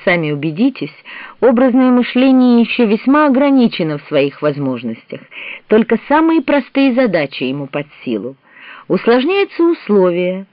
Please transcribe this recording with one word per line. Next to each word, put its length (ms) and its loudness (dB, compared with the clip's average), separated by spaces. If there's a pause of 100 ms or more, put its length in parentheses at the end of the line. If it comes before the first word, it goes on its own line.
сами 280 0
убедитесь, 640 -4 (480)
образное 500 4
мышление 720 4
еще 240 0
весьма 420 2
ограничено 720 0
в 40 -18
своих 380 -2
возможностях, 800 -6 (460)
только 400 2
самые 340 2
простые 520 -2
задачи 500 -2
ему 240 -6
под 200 -8 (160)
силу. 320 -8 (520)
Усложняются 760 0
условия, 880 0